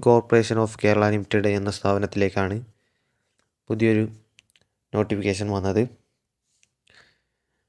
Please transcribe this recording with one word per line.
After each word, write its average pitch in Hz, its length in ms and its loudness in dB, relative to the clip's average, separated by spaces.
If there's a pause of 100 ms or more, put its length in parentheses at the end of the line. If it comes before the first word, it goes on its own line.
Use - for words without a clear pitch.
Corporation 117 560 2
of 110 180 -2
Kerala 104 320 2
Limited 104 320 -2 (140)
എന്ന 101 180 -4
സ്ഥാപനത്തിലേക്കാണ് 98 800 -2 (1120)
പുതിയൊരു 110 340 2 (920)
നോട്ടിഫിക്കേഷൻ 101 520 -2 (100)
വന്നത്. 95 240 0 (1900)